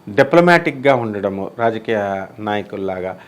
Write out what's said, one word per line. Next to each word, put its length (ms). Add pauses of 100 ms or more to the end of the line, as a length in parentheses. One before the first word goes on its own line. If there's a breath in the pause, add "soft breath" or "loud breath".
డిప్లొమాటిక్‌గా 880
ఉండడము 640
రాజకీయ 680 (140)
నాయకుల్లాగా 800 (100)